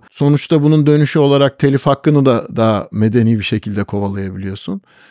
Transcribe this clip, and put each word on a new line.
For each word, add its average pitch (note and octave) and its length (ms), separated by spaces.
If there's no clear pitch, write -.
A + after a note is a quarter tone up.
Sonuçta D3 520
bunun D3+ 220
dönüşü D3+ 340
olarak C#3 400
telif C#3 260
hakkını C#3+ 400
da A#2+ 300
daha A2+ 360
medeni A2+ 460
bir G2+ 60
şekilde G#2 400
kovalayabiliyorsun. G2 960